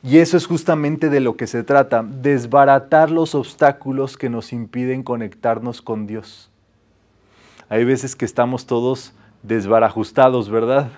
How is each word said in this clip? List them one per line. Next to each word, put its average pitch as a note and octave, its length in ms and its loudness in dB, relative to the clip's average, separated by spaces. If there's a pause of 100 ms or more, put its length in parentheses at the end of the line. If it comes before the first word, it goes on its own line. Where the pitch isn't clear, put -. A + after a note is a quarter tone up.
Y C3 180 4
eso E3 180 4
es E3+ 100 0
justamente D#3 640 -2
de D3 80 2
lo A#2+ 180 0
que A#2 120 -8
se A#2 160 -6
trata, C3+ 400 2
desbaratar C#3 1040 2
los E3 240 -2
obstáculos C3+ 840 -2
que B2+ 140 -6
nos A#2 220 -10
impiden B2+ 500 -6
conectarnos A#2 800 -6
con A2 240 -6
Dios. - 440 -14 (1160)
Hay A2+ 160 0
veces B2+ 300 -2
que - 100 -6
estamos B2 400 -4
todos B2+ 480 -4 (300)
desbarajustados, A2 1080 0
¿verdad? A#2+ 480 0